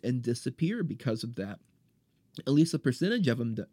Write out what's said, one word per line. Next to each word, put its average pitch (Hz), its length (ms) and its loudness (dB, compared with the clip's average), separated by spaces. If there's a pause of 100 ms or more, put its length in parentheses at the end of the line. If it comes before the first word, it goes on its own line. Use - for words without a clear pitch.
and 123 180 0
disappear 165 640 -2
because 123 400 -4
of 120 100 -8
that. - 240 -8 (880)
At 135 60 2
least 156 220 6
a 147 40 0
percentage 180 480 0
of 117 120 4
them 117 180 -4
d-, 107 160 -6